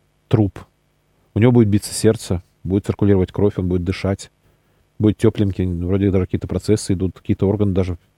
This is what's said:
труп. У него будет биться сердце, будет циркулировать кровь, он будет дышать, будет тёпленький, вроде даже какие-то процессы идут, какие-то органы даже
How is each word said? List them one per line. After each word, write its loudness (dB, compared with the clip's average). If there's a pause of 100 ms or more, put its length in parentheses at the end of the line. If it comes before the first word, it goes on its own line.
(280)
труп. 2 (720)
У -2
него 6
будет 6
биться -2
сердце, 0 (220)
будет -2
циркулировать 0
кровь, 0
он -2
будет -2
дышать, -6 (680)
будет 2
тёпленький, 0
вроде -2
даже 0
какие-то -6
процессы -2
идут, -4
какие-то -2
органы 0
даже -2 (200)